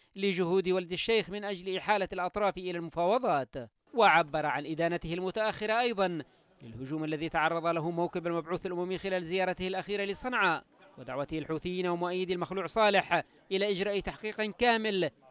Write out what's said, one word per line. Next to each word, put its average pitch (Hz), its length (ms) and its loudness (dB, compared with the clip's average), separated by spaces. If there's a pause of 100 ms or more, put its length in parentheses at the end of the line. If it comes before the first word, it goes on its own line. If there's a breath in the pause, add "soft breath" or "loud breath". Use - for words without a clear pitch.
(160 soft breath)
لجهود 185 520 2
ولد 185 240 0
الشيخ 185 380 0
من 208 140 -6
أجل 190 320 -4
إحالة 190 360 2
الأطراف 185 460 -2
إلى 180 200 -4
المفاوضات، 170 760 0 (400)
وعبر 160 520 6
عن 143 200 -2
إدانته 165 480 -2
المتأخرة 214 640 0
أيضًا 190 420 0 (400 soft breath)
للهجوم 131 420 -6
الذي 156 240 -2
تعرض 165 380 2
له 165 240 0
موكب 170 360 -2
المبعوث 170 400 -4
الأممي 180 320 -4
خلال 185 260 -4
زيارته 185 440 -2
الأخيرة 196 360 -4
لصنعاء، 196 600 0 (340)
ودعوته 135 400 -4
الحوثيين 180 480 -4
ومؤيدي 175 460 -2
المخلوع 180 340 -4
صالح 190 560 4 (300 soft breath)
إلى 190 180 0
إجراء 196 300 0
تحقيق 214 420 -6
كامل 214 680 2 (200)